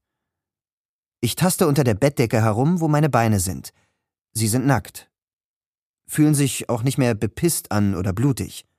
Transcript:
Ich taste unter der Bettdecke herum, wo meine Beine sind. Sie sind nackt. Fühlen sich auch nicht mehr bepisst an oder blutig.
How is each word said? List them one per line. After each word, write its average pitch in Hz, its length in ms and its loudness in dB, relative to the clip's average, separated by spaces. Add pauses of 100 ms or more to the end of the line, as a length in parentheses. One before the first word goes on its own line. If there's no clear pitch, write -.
(1200)
Ich 117 140 -2
taste 180 320 0
unter 147 160 2
der 117 100 2
Bettdecke 117 480 0
herum, 127 380 2
wo 160 80 0
meine 151 220 2
Beine 113 300 2
sind. 85 320 -6 (600)
Sie 113 160 -4
sind 117 180 -2
nackt. - 440 -2 (960)
Fühlen 151 260 2
sich 139 360 -2
auch 113 140 -2
nicht 131 140 -2
mehr 123 160 2
bepisst 117 580 -4
an 101 240 0
oder 92 180 -4
blutig. 110 520 -4 (140)